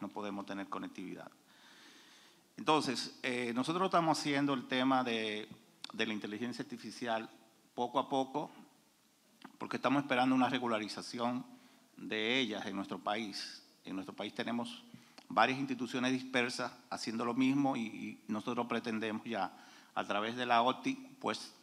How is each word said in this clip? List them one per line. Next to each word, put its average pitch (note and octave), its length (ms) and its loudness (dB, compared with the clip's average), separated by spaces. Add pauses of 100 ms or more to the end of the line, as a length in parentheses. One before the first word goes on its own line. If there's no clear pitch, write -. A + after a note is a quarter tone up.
no G2+ 60 -6
podemos G2+ 380 -6
tener G2 240 -8
conectividad. F#2 600 -8 (1300)
Entonces, C3+ 640 2
eh, B2 320 0
nosotros D#3+ 300 2
estamos E3 340 4
haciendo C#3+ 340 2
el B2 140 -4
tema C3 360 4
de, A2 460 -2 (420)
de A2 140 0
la A2 80 -2
inteligencia A2 500 -4
artificial A2+ 640 -4 (440)
poco A#2+ 260 0
a C3+ 100 0
poco, C3+ 420 0 (1080)
porque - 200 -6
estamos C3+ 260 4
esperando C3 320 4
una B2+ 140 4
regularización A#2+ 960 -2 (520)
de G#2+ 420 0
ellas G#2+ 260 -2
en G2 100 -6
nuestro G2 240 -6
país. G#2 640 -4 (220)
En F#2 100 -6
nuestro F#2+ 200 -8
país G#2 180 -6
tenemos A#2 500 -4 (460)
varias B2 280 6
instituciones B2+ 540 0
dispersas B2 600 0 (200)
haciendo A2+ 340 -2
lo A#2+ 80 2
mismo C3+ 420 4
y, A#2+ 60 -2
y G#2+ 460 -8
nosotros A#2 400 -2
pretendemos A2+ 580 -2
ya, G#2+ 260 -2 (440)
a G2+ 100 0
través G#2 300 0
de B2 100 -2
la A#2+ 160 6
otti, B2+ 320 2 (260)
pues, - 440 -2